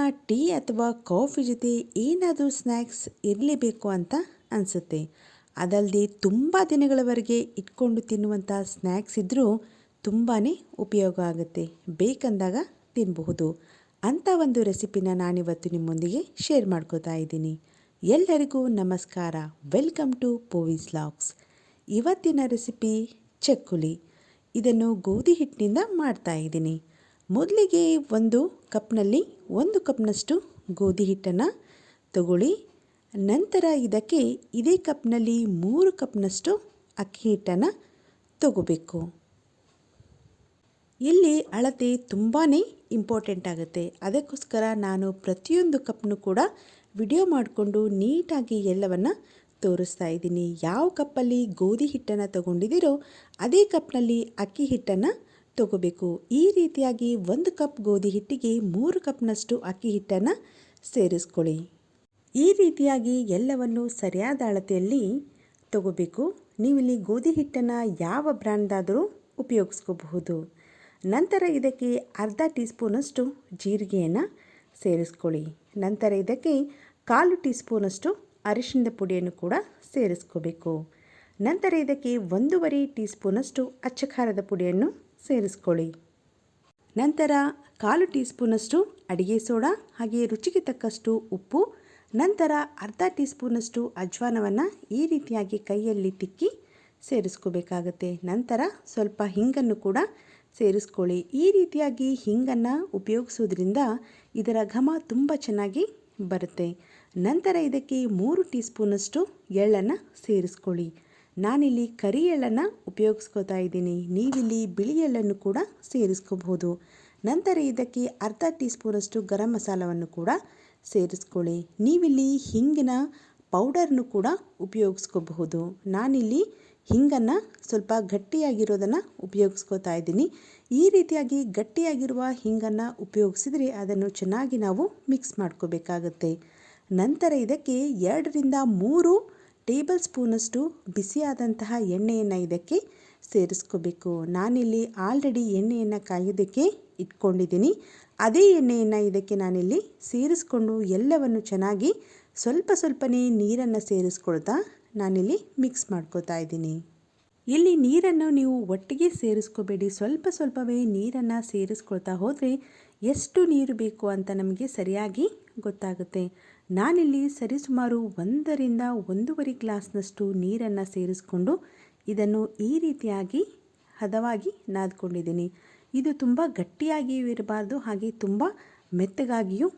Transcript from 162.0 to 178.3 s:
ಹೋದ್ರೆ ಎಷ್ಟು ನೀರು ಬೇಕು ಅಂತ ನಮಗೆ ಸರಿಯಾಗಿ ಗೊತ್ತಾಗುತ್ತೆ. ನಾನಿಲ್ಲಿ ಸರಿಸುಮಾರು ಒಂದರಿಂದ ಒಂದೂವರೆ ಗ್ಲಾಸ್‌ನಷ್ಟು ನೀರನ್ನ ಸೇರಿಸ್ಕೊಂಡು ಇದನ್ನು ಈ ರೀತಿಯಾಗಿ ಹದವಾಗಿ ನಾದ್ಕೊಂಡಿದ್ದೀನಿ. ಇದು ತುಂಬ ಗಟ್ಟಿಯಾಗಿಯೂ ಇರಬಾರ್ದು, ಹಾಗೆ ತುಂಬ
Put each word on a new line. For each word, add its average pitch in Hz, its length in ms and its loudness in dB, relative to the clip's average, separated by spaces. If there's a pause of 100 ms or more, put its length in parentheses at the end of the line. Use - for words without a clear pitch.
ಹೋದ್ರೆ 254 520 -2 (400)
ಎಷ್ಟು 285 420 2
ನೀರು 277 300 2
ಬೇಕು 220 320 -4
ಅಂತ 196 280 -4
ನಮಗೆ 190 320 -2
ಸರಿಯಾಗಿ 208 600 -2 (300)
ಗೊತ್ತಾಗುತ್ತೆ. 185 720 -6 (400)
ನಾನಿಲ್ಲಿ 277 580 2
ಸರಿಸುಮಾರು 247 720 -2
ಒಂದರಿಂದ 247 800 -2 (280)
ಒಂದೂವರೆ 262 440 -2
ಗ್ಲಾಸ್‌ನಷ್ಟು 202 800 -6
ನೀರನ್ನ 196 460 -2 (140)
ಸೇರಿಸ್ಕೊಂಡು 185 640 -2 (480)
ಇದನ್ನು 208 400 0
ಈ 226 320 -2
ರೀತಿಯಾಗಿ 254 680 -4 (500)
ಹದವಾಗಿ 220 540 -2 (180)
ನಾದ್ಕೊಂಡಿದ್ದೀನಿ. 175 840 -4 (400)
ಇದು 269 200 0
ತುಂಬ 262 340 2
ಗಟ್ಟಿಯಾಗಿಯೂ 262 800 -4
ಇರಬಾರ್ದು, 214 500 -4
ಹಾಗೆ 220 340 -6
ತುಂಬ 208 320 -2 (500)